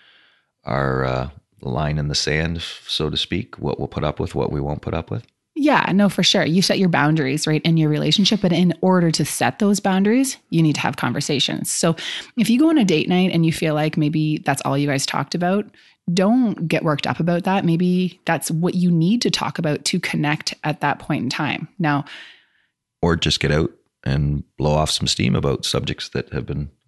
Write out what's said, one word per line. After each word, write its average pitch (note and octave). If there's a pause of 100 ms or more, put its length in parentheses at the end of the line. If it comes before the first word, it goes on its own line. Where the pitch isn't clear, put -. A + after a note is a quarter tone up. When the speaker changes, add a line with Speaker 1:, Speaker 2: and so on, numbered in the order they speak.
(640)
Speaker 1:
our, C2
uh, B1+ (320)
line D2+
in D2
the C#2
sand, E2
so -
to D#2
speak, -
what -
we'll C#2
put -
up D2
with, D#2+
what -
we D2
won't D2
put E2+
up E2
with. A2+ (300)
Speaker 2:
Yeah, C#4+
no, G3+
for -
sure. F3
You F3
set -
your F#3
boundaries, D3
right, D#3
in E3
your D#3
relationship. D3+
But E3+
in E3+
order F3+
to D3+
set -
those G3+
boundaries, G#3 (140)
you E3
need D3+
to -
have -
conversations. -
So E3 (420)
if A3+
you A#3+
go D#4+
on D#4+
a A#3
date D#3+
night F3+
and E3
you D#3
feel D#3
like D3+
maybe D#3
that's C#3
all C3+
you C#3+
guys C#3+
talked -
about, F#3 (480)
don't G3+
get D#3
worked D3+
up -
about E3+
that. F#3+
Maybe F3+
that's D#3+
what E3
you F3+
need F3
to G3
talk -
about D#3
to F3+
connect D3+ (120)
at D3+
that C#3+
point -
in B2
time. - (100)
Now, D3 (1000)
Speaker 1:
or E2+
just -
get C#2+
out D#2 (320)
and C#2+ (140)
blow D2+
off D2+
some -
steam -
about C2+
subjects -
that -
have B1
been D2 (180)